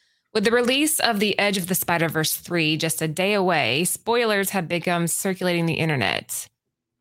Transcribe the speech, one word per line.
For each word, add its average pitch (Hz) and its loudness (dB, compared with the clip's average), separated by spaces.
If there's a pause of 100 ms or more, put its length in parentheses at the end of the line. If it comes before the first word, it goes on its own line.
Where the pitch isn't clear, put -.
(340)
With 214 0
the 233 4
release 262 2
of 220 2
The 208 0
Edge 202 2
of 175 -4
the 190 0
Spider-Verse 160 0
three 160 0
just 156 -2
a 160 -2
day 185 0
away, 165 2
spoilers 214 0
have 180 -2
begun 170 0
circulating 180 0
the 165 0
internet. 120 -2 (520)